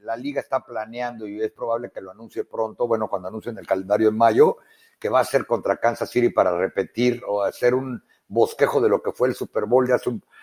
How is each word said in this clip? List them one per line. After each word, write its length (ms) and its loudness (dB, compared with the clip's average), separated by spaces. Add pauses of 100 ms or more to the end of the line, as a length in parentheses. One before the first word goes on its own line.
la 140 -6
liga 260 -6
está 240 -4
planeando, 640 -8
y 140 -8
es 100 -2
probable 420 -6
que 80 -12
lo 100 -14
anuncie 340 -10
pronto, 420 -4
bueno, 220 0
cuando 180 -6
anuncien 300 -10
el 100 -16
calendario 420 2
en 80 0
mayo, 400 6 (420)
que 100 -4
va 100 2
a 60 2
ser 200 0
contra 320 0
Kansas 320 -2
City 200 2
para 280 2
repetir 720 0
o 160 -2
hacer 320 0
un 260 -6 (260)
bosquejo 540 2
de 80 4
lo 140 2
que 80 -4
fue 160 0
el 80 -2
Super 300 -6
Bowl 200 4
de 80 0
hace 160 0
un 140 -6 (200)